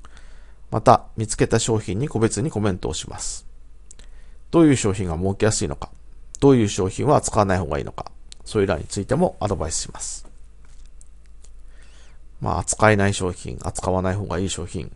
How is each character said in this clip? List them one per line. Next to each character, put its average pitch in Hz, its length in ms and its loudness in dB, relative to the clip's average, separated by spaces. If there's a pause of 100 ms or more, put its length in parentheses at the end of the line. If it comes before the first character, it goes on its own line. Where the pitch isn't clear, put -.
(680)
ま 113 100 -2
た、 - 260 6 (100)
見 110 100 -2
つ - 100 -4
け 127 120 2
た 113 100 4
商 110 220 0
品 92 180 -4
に 143 100 -2
個 110 120 -2
別 107 200 2
に 143 120 -2
コ 104 80 -2
メ 104 100 2
ン 92 80 -4
ト - 100 -4
を - 60 -2
し - 140 -8
ま - 100 -12
す。 - 280 -8 (1040)
ど 175 80 6
う 160 80 10
い 143 40 8
う 123 40 6
商 104 160 2
品 92 160 -2
が 82 100 -2
儲 95 160 0
け 104 120 2
や 110 40 6
す - 140 0
い 82 40 -2
の 69 60 -4
か、 - 160 -10 (480)
ど 139 120 8
う 135 60 8
い 117 60 6
う 101 60 4
商 92 200 0
品 107 200 -4
は 151 80 6
扱 - 240 2
わ 104 60 8
な 95 100 4
い - 20 2
方 87 80 -2
が 71 120 -2
い - 40 -4
い - 20 -6
の - 60 -12
か、 - 220 -10 (320)
そ - 160 0
れ 98 60 4
ら 92 120 2
に - 60 -8
つ - 160 -6
い 95 60 -4
て 127 100 0
も - 240 2
ア 104 80 0
ド 95 80 0
バ 80 100 -4
イ 80 60 -6
ス - 40 -4
し - 140 -6
ま - 80 -14
す。 - 260 -10 (2250)
ま 107 120 -2
あ、 78 80 -2
扱 - 320 4
え 107 40 4
な 98 120 4
い 98 60 0
商 90 180 -2
品、 - 300 -10
扱 - 280 -4
わ 92 120 2
な 92 100 0
い - 20 0
方 101 120 -6
が 82 120 -4
い 95 60 0
い 95 60 -2
商 87 160 -8
品、 - 300 -10